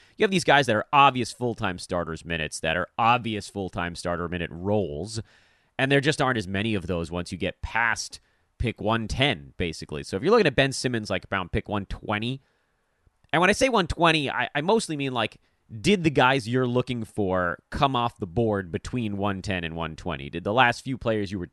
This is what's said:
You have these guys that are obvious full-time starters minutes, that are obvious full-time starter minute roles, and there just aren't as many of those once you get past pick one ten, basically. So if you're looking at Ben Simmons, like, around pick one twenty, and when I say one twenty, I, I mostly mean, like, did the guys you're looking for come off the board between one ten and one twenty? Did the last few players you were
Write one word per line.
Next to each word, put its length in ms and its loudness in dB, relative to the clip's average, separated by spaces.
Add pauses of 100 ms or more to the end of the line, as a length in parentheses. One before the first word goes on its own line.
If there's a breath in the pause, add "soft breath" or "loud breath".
(180 soft breath)
You 80 2
have 60 2
these 120 0
guys 220 6
that 100 2
are 160 0
obvious 400 6
full-time 480 -4
starters 460 -6
minutes, 340 -4
that 160 0
are 220 -2
obvious 500 2
full-time 480 -6
starter 320 -4
minute 240 -4
roles, 680 -2 (580 soft breath)
and 100 2
there 120 4
just 200 0
aren't 160 2
as 80 -2
many 300 -2
of 120 -4
those 220 -2
once 220 -6
you 60 -8
get 240 -6
past 580 -2 (380)
pick 240 -4
one 260 0
ten, 480 -2
basically. 480 -6
So 140 -4
if 60 -6
you're 80 2
looking 140 6
at 120 0
Ben 160 4
Simmons, 360 -4
like, 220 -4
around 220 -4
pick 160 -2
one 160 -2
twenty, 560 -4 (880)
and 80 4
when 100 6
I 40 6
say 160 4
one 180 2
twenty, 420 2
I, 240 -2
I 60 -2
mostly 380 0
mean, 160 -4
like, 240 -2 (360)
did 300 2
the 60 4
guys 400 4
you're 180 2
looking 380 -2
for 540 0 (100)
come 260 0
off 220 0
the 100 -6
board 460 0
between 420 -4
one 260 -2
ten 220 -4
and 140 -6
one 180 -6
twenty? 340 -8
Did 140 -8
the 80 -2
last 320 4
few 140 -6
players 340 -2
you 80 -6
were 140 -10